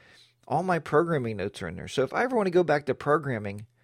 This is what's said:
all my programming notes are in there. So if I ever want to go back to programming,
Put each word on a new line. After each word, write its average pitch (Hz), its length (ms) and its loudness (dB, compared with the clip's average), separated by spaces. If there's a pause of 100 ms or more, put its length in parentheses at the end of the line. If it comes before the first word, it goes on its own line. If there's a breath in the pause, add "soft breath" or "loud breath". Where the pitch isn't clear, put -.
(480 soft breath)
all 147 140 0
my 185 160 0
programming 151 600 0
notes 98 240 -4
are 92 60 -6
in 85 80 -8
there. 82 120 -12
So 127 160 0
if 127 100 -2
I 220 100 2
ever 262 120 -2
want 208 100 2
to 185 60 0
go 180 120 6
back 147 220 2
to 135 80 0
programming, 113 720 -2 (180)